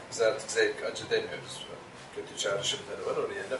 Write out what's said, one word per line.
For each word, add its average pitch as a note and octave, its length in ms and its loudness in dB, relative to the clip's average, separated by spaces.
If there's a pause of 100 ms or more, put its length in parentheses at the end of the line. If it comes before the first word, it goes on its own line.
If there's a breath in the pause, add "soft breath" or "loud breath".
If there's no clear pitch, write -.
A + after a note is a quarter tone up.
(100)
Biz - 100 -2
artık A2 300 4
zevk, G#2+ 240 6 (180)
acı - 180 -4
demiyoruz. - 560 0 (500)
Kötü - 260 -6
çağrışımları - 640 0
var, G#2+ 100 2
onun G#2+ 180 0
yerine G2+ 260 -2